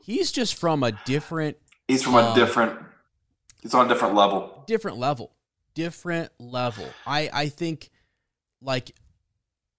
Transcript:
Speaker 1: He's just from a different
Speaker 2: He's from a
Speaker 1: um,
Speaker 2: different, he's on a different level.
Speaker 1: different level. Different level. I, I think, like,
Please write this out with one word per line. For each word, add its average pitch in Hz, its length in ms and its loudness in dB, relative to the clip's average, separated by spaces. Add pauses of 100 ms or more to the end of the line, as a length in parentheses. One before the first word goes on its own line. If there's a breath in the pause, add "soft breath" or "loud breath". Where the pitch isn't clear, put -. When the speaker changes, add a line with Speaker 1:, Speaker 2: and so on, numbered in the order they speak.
Speaker 1:
He's 277 300 -4
just - 240 -2
from 160 280 0
a 117 80 2 (140)
different 151 520 -4 (300)
Speaker 2:
He's 131 160 2
from 127 120 4
a 123 60 10
Speaker 1:
um, 113 140 4
Speaker 2:
different, 117 440 4 (840)
he's - 120 -6
on 127 120 6
a 120 40 2
different 120 260 2
level. 98 520 2
Speaker 1:
different 214 300 -4
level. 123 340 -4 (440)
Different 165 640 -6
level. 120 480 -6 (180)
I, 147 260 -2
I 147 180 -4
think, 165 420 -8 (720)
like, 127 300 -4 (880)